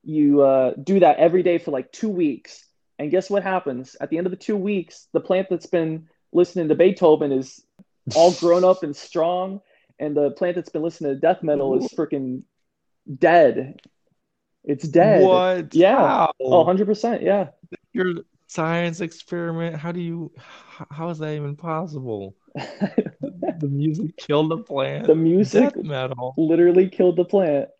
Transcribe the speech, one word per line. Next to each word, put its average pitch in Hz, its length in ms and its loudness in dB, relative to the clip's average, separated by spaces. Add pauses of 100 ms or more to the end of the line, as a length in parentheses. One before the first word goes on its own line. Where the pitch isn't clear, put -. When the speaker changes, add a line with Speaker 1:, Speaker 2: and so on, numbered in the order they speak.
Speaker 1:
you, 147 380 2
uh, 135 400 2
do 196 200 0
that 151 160 6
every 170 260 4
day 175 140 2
for, 165 140 -6
like, 131 200 -6
two - 180 -6
weeks. 170 560 -6 (340)
And 147 120 -6
guess 185 180 -2
what 202 140 -2
happens? 151 560 -6
At 143 100 -10
the 160 80 -2
end 180 100 -4
of 180 40 -4
the 185 60 -10
two - 200 -6
weeks, 196 560 -6
the 160 60 0
plant 190 300 -2
that's 175 180 -4
been 160 400 -4 (240)
listening 170 380 0
to 151 60 2
Beethoven 156 560 4
is 131 300 -4 (540)
all 170 180 6
grown 175 300 2
up 185 200 4
and 143 120 -8
strong, 180 680 -4 (380)
and 151 160 -6
the 143 160 2
plant 175 240 -4
that's 175 140 -8
been 156 140 -6
listening 160 300 -6
to 135 60 -8
death 160 240 0
metal 139 400 -2
is - 80 -6
freaking 135 520 -6 (760)
dead. 143 640 4 (840)
It's 147 240 -6
dead. 170 340 4
Speaker 2:
What? 185 540 2
Speaker 1:
Yeah. 190 220 4
Speaker 2:
How? 160 340 2 (100)
Speaker 1:
Oh, 147 200 4
a 156 40 4
hundred 190 220 0
percent, 214 340 -4
yeah. 190 280 -2 (460)
Speaker 2:
Your 185 180 -2 (340)
science 170 540 -4
experiment, 165 760 -8
how 160 160 -10
do 175 100 -8
you, 170 360 -10
h-, - 540 -20
how 165 180 -10
is 160 100 -10
that 151 140 -8
even 147 220 -8
possible? 147 800 -10 (200)
Speaker 1:
<laughs> - 100 -10 (920)
Speaker 2:
The 151 120 -6
music 156 480 -4
killed 156 340 -2
the 165 60 -6
plant. 139 500 -6
Speaker 1:
The 160 80 6
music 202 600 2
Speaker 2:
Death - 80 -10
metal. 131 540 -8
Speaker 1:
literally 175 520 4
killed 180 260 0
the 180 80 0
plant. 170 460 0 (100)